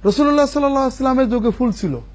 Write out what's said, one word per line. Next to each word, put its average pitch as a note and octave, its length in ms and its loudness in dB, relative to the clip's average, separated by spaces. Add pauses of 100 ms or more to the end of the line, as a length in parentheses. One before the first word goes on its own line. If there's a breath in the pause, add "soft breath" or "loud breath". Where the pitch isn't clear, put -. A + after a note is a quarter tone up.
রাসূলুল্লাহ C#4+ 420 2
সাল্লাল্লাহু C#4 400 0
আলাইহি C4 180 -4
ওয়াসাল্লামের C4 260 2
যুগে A#3 280 0
ফুল B3 140 0
ছিল D3+ 260 -4 (180)